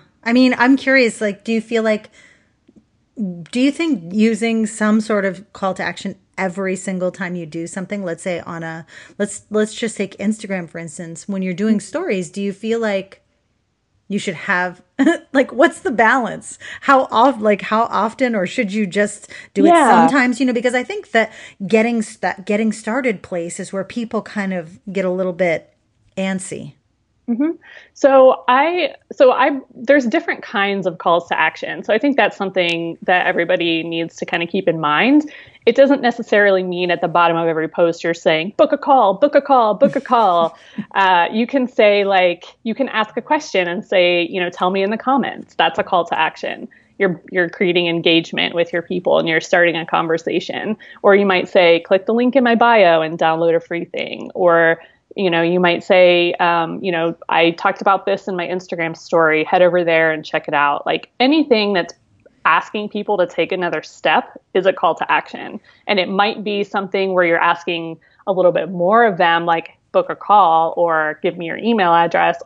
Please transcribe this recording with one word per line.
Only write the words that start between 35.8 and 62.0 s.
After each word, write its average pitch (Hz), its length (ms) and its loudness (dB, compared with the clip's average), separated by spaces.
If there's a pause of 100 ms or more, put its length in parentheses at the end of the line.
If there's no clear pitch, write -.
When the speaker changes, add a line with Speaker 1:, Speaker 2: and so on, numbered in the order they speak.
Speaker 2:
necessarily 202 640 2
mean 180 260 -2
at 170 120 -2
the 180 40 2
bottom 170 300 2
of 165 100 0
every 160 220 -2
post 165 340 0
you're 165 120 -2
saying, 165 420 -2
"Book 294 160 2
a 285 60 0
call, 233 360 4
book 294 220 2
a 277 60 4
call, 240 320 2
book 190 200 2
a 262 60 -4
call." 180 600 2
Speaker 1:
<laughs> - 40 -20 (260)
Speaker 2:
Uh, 185 380 4
you 226 160 -2
can 254 220 -2
say, 208 360 4
like, 180 400 0 (200)
you 226 100 -4
can 254 140 -4
ask 214 280 -4
a 233 60 -4
question 214 460 -2
and 180 160 -6
say, 175 440 2
you 190 120 -6
know, 175 100 -4
"Tell 185 200 -2
me 190 120 -2
in 196 80 0
the 220 60 -4
comments." - 580 -4
That's 165 240 0
a 196 60 -2
call 175 220 0
to 143 120 -4
action. - 480 -4 (320)
You're, 185 320 0
you're 180 180 -2
creating 175 380 0
engagement 165 680 0
with 170 160 -2
your 170 100 -4
people 180 380 0
and 165 80 -2
you're 160 120 0
starting 170 360 2
a 165 100 -8
conversation. 165 880 -4 (260)
Or 202 120 6
you 202 120 4
might 180 220 0
say, 170 320 4
"Click 190 260 0
the 226 80 0
link 247 200 0
in 269 80 4
my 233 140 4
bio 202 460 4
and 160 160 -4
download 165 360 2
a 165 60 0
free 170 240 -8
thing." - 500 -10
Or, 165 460 2 (360)
you 190 140 -2
know, 170 120 0
you 180 180 0
might 175 240 0
say, 175 500 4
um, 170 480 -2
you 190 80 -4
know, 165 240 -2 (140)
"I 170 240 2
talked 196 300 -4
about 196 240 2
this 196 200 -4
in 196 100 -6
my 170 120 -6
Instagram 170 480 -6
story. 156 480 2
Head 185 180 2
over 175 220 4
there 160 260 2
and 156 140 -6
check - 240 -6
it 151 60 -2
out." 143 320 0
Like, - 240 -4 (100)
anything 247 540 2
that's 170 200 -4 (520)